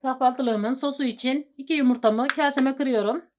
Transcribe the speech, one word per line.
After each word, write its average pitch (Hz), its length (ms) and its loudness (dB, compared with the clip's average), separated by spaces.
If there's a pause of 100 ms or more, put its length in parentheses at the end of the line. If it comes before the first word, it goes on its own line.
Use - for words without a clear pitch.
Kahvaltılığımın 254 720 0
sosu 277 300 -4
için 254 540 -4
iki 277 160 -6
yumurtamı 247 540 2
kaseme 277 480 0
kırıyorum. 254 500 0 (140)